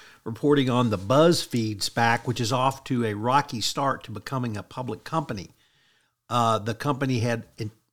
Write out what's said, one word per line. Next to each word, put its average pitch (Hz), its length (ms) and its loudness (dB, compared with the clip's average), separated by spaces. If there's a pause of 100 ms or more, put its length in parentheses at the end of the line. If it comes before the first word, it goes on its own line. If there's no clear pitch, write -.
(220)
reporting 143 460 0
on 120 220 2
the 104 80 0
BuzzFeed 117 800 2
spac, 117 480 0
which 123 160 -2
is 113 100 0
off 131 320 0
to 120 220 0
a 107 80 -2
rocky 120 480 0
start 135 420 -2
to - 60 -14
becoming 117 440 -4
a 98 80 -6
public 123 400 -10
company. 127 500 -6 (760)
Uh, 117 300 4
the 107 160 -2
company 131 460 0
had 117 240 0 (120)
in-, 107 140 -8 (220)